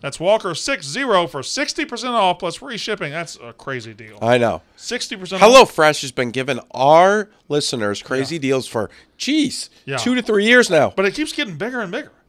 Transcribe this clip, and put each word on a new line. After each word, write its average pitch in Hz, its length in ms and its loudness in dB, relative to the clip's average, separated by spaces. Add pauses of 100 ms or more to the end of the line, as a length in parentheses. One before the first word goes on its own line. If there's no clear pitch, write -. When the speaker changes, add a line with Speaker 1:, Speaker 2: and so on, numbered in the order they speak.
Speaker 1:
That's 143 180 -10
Walker 190 340 0
six 262 320 -6
zero 190 400 0
for 135 160 -10
sixty 294 440 -6
percent 247 260 -8
off 190 280 0
plus 175 160 -8
free 262 200 -14
shipping. 190 360 -8
That's, 165 280 -12
uh, 117 120 -18
crazy 113 420 -12
deal. 107 260 -20
Speaker 2:
I 117 160 4
know. 110 240 0 (160)
Speaker 1:
Sixty - 400 -10
percent 185 260 -4
off. 233 280 10
Speaker 2:
HelloFresh 151 320 2
has 135 100 -10
been 123 200 -2
giving 131 280 -4 (120)
our 175 580 4 (180)
listeners 120 540 -2
crazy 135 340 -4
Speaker 1:
Yeah. 147 60 -8
Speaker 2:
deals 131 240 -2
for, 107 240 -6 (280)
jeez, - 520 -4 (160)
Speaker 1:
Yeah. 135 100 -6
Speaker 2:
two 247 180 -2
to 254 60 0
three 208 240 0
years 240 240 6
now. 143 260 4
Speaker 1:
But 190 120 0
it 196 80 -4
keeps 302 180 -6
getting 220 240 -8
bigger 233 240 -8
and 190 100 -8
bigger. 269 220 -10 (160)